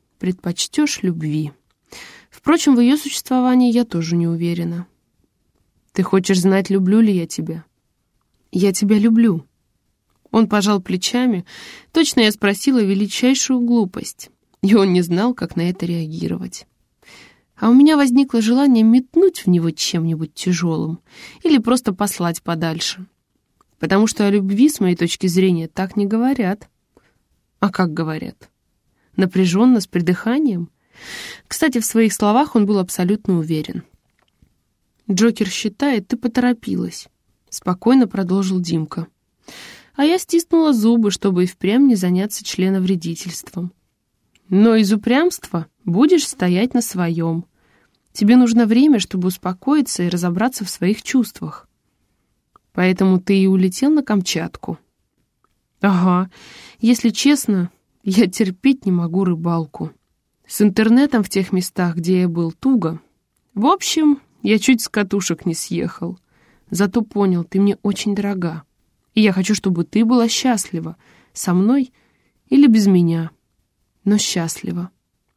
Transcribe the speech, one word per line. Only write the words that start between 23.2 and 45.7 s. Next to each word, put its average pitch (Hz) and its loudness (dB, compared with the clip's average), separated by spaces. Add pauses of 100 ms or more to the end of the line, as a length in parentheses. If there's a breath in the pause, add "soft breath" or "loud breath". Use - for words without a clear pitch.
Потому 190 2
что 214 -2
о 202 2
любви, 202 2
с - -4
моей 180 2
точки 170 -4
зрения, 175 0
так 190 -6
не 202 0
говорят. 220 -2 (920)
А 202 0
как 180 -2
говорят? 156 -8 (640)
Напряжённо, 190 2
с - -8
придыханием? 180 -2 (760 loud breath)
Кстати, 254 -2
в - -4
своих 226 2
словах 233 0
он 208 2
был 202 0
абсолютно 185 -2
уверен. 156 -6 (1300)
«Джокер 208 0
считает, 220 -2
ты 247 -2
поторопилась», 226 -4 (400)
спокойно 226 2
продолжил 185 -2
Димка. 165 -6 (880 loud breath)
А 277 0
я 339 2
стиснула 330 0
зубы, 226 2
чтобы 185 -2
и - -2
впрямь 220 0
не 240 4
заняться 180 -2
членовредительством. 180 -4 (760)
«Но 214 4
из 214 2
упрямства 226 -2 (180)